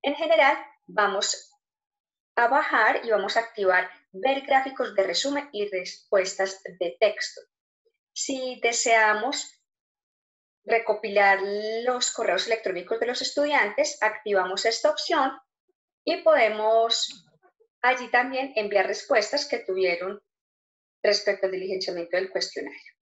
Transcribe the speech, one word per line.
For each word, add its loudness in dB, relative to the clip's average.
En -2
general 4
vamos -2
a 4
bajar 2
y -2
vamos 0
a 2
activar 0
ver -2
gráficos -2
de 2
resumen -2
y -4
respuestas -4
de -6
texto. -2
Si -6
deseamos 0
recopilar 2
los -2
correos -2
electrónicos -4
de 0
los -4
estudiantes, -2
activamos -2
esta 2
opción 0
y -2
podemos 2
allí 0
también 0
enviar 2
respuestas 0
que -4
tuvieron -2
respecto 0
al -2
diligenciamiento -4
del -4
cuestionario. -8